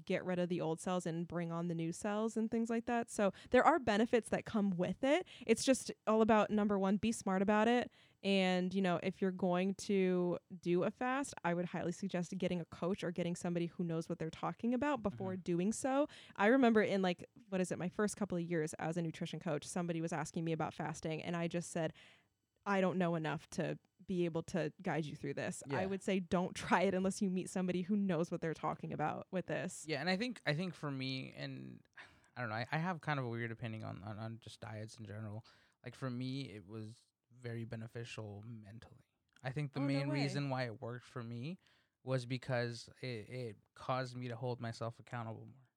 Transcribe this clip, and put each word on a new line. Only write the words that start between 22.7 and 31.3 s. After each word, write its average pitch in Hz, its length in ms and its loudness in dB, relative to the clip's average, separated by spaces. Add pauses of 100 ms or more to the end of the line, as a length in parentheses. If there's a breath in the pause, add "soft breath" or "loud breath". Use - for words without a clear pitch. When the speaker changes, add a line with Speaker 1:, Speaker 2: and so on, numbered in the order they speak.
Speaker 1:
don't 185 160 4
know 170 180 2
enough 156 360 -2
to 151 260 -2 (300)
be 175 180 0
able 165 180 -2
to 156 380 -2
guide 160 240 0
you 147 100 -8
through 143 200 -6
this." 139 340 -6
I 139 140 -2
Speaker 2:
Yeah. - 20 -2
Speaker 1:
would 196 180 -4
say 196 160 2
don't 180 360 0
<laughs> - 80 -8
try 180 180 4
it 190 120 4
unless 190 280 0
you 196 80 2
meet 185 200 -2
somebody 180 340 0
who 196 120 0
knows 185 360 2
what 165 100 -6
they're 160 120 -2
talking 156 400 -6
about 151 380 -4
with 180 140 -4
this. 151 420 -4
Speaker 2:
Yeah, 147 140 -2
and 170 80 -2
I 185 80 2
think, 240 280 -4
I 151 80 2
think 175 200 -4
for 143 180 -6
me, 131 460 -6